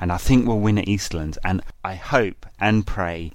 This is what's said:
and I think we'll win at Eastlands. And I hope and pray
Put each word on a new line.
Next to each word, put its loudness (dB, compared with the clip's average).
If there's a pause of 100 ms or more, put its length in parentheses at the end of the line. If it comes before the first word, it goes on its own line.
and -2
I 0
think 4
we'll 2
win 4
at 0
Eastlands. -2
And 0 (220)
I -8
hope 0 (140)
and 2
pray -4